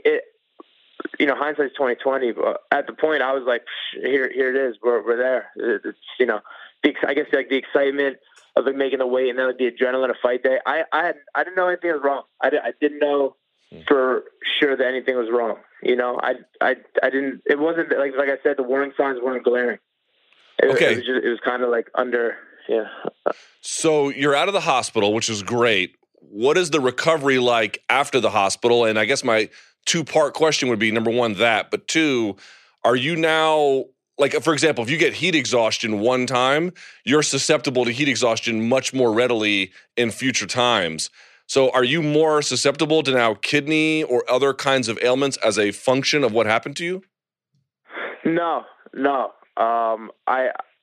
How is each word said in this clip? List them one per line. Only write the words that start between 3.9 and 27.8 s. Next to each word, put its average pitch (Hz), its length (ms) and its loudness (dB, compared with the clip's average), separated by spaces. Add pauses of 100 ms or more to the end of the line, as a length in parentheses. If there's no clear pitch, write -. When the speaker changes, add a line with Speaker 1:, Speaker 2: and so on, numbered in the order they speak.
Speaker 1:
here, 131 260 0
here 127 220 -2
it 135 160 0
is. 107 100 -10
We're, 117 240 0
we're 117 120 0
there." 127 400 -2
It, 110 280 -2
it's, 107 140 -10 (220)
you 127 60 2
know, 107 140 0 (420)
the 151 80 4
ex-, - 160 -6
I 139 80 0
guess, 147 180 -2
like, 131 160 0
the 135 80 0
excitement 139 600 0 (380)
of, 120 100 2
like, 135 100 0
making 135 240 0
the 127 60 0
weight 127 240 0
and 123 80 -6
then, 131 80 0
like, 127 120 -2
the 123 120 2
adrenaline 127 400 0
of 110 120 -4
fight 123 200 0
day. 131 220 2
I, 151 280 -2
I 165 140 0
had, 147 100 -4 (180)
I 147 100 0
didn't 185 120 -10
know 180 120 2
anything 180 240 -2
was 143 120 -4
wrong. 139 200 -2 (160)
I 135 100 2
di-, 147 80 2
I 120 220 -6
didn't 147 200 0
know 143 360 0 (360)
Speaker 2:
Hmm. 82 140 -20
Speaker 1:
for 127 380 2 (340)
sure 139 180 2
that 123 80 0
anything 127 320 -2
was 117 140 -2
wrong. 117 280 0 (220)
You 123 140 2
know, 123 260 -2
I, 127 140 -2 (260)
I, 127 140 2 (300)
I 131 60 2
didn't. 135 360 -4
It 143 120 2
wasn't, 160 380 0
like, 139 220 -2
like 139 100 0
I 135 140 -4
said, 143 140 0
the 131 80 -2
warning 135 320 -2
signs 135 260 -2
weren't 127 220 -2
glaring. 120 340 0 (800)
It, 139 100 6
Speaker 2:
Okay. 135 220 4
Speaker 1:
it 107 40 0
was 117 100 -6
just, 143 180 -2
it 120 40 0
was 117 160 -2
kinda, 123 240 -2
like, 117 260 -2
under, 120 420 -2 (320)
yeah. 110 200 -2 (720)
Speaker 2:
So 151 480 0
you're 143 260 0
out 165 140 2
of 202 60 0
the 185 60 2
hospital, 113 540 2
which 113 160 -2
is 101 140 -6
great. 113 500 2 (200)
What 127 440 0
is 170 120 0
the 151 100 2
recovery 139 580 0
like 117 500 0